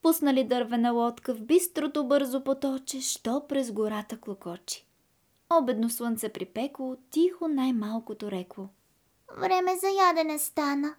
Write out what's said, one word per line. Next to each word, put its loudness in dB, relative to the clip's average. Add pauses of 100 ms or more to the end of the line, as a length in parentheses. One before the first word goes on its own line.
пуснали 4
дървена 2
лодка 0
в -12
бистрото 2
бързо 2
поточе, -2
що -4
през -2
гората -4
клокочи. -12 (640)
Обедно 2
слънце -4
припекло, -6 (140)
тихо 2
най-малкото -2
рекло: -8 (680)
„Време 2
за 0
ядене 2
стана. -2